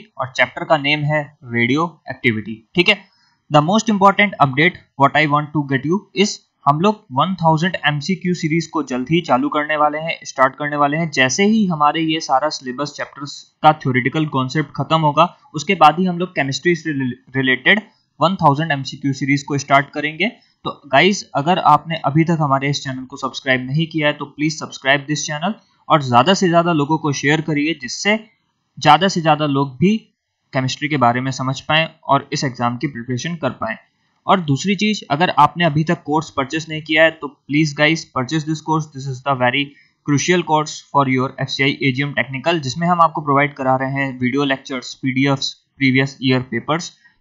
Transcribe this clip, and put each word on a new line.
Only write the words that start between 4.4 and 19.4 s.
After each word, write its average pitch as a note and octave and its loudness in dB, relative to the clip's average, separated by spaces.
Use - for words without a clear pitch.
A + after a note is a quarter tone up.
update C#3+ 2
what C#3 4
I D#3 2
want D3 -2
to C#3+ -2
get C#3 0
you G3+ -4
is - -4
हम D3 2
लोग G#3 2
वन D#3 0
थाउजेंड E3 0
एमसीक्यू F3+ -2
series E3 -2
को D#3+ -4
जल्द B2+ -6
ही E3+ 4
चालू C#3+ 0
करने D3+ -2
वाले D3+ 0
हैं, D#3+ -6
start C3 0
करने D3 -6
वाले D3 0
हैं। E3 -2
जैसे C3 2
ही G#3+ 2
हमारे D#3 0
ये D#3+ -2
सारा D3 0
syllabus C3+ -8
chapters C#3 -12
का D#3 6
theoretical C3+ 0
concept C#3 -2
खत्म D#3 0
होगा, D#3 4
उसके E3+ -2
बाद D#3 6
ही F#3+ 2
हम F3 -2
लोग F3+ -4
chemistry D3 -2
से D#3+ -4
रिले-, C3 -6
related C3+ 2
one E3+ 2
thousand D#3 2
एमसीक्यू C#3 -4
series C#3 -2